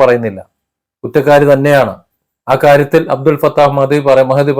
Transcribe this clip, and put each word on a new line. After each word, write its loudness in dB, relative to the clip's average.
പറയുന്നില്ല, 0
കുറ്റക്കാരി 0
തന്നെയാണ്. 0
ആ 0
കാര്യത്തിൽ 2
അബ്ദുൽ -2
ഫത്താഹ് 0
മഹദി -2
പറ-, 2
മഹദി 0